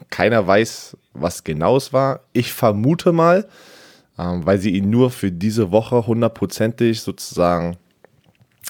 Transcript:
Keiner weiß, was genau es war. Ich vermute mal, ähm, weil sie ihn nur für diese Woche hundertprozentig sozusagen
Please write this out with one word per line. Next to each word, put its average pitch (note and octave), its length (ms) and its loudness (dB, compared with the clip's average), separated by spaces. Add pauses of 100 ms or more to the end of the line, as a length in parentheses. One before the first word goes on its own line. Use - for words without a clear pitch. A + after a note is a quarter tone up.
Keiner G#2+ 360 2
weiß, G2+ 520 0 (160)
was D#2+ 320 -6
genau E2+ 320 0
es - 160 -6
war. C3+ 260 0 (140)
Ich B2 180 -2
vermute B2 640 0
mal, E3+ 340 4 (720)
ähm, F2 260 -4
weil G2 140 4
sie G2 160 -2
ihn G2 140 0
nur B2 200 4
für G2 220 -4
diese G2+ 400 -2
Woche A2+ 340 2
hundertprozentig A2+ 960 -2
sozusagen F2 760 -2 (920)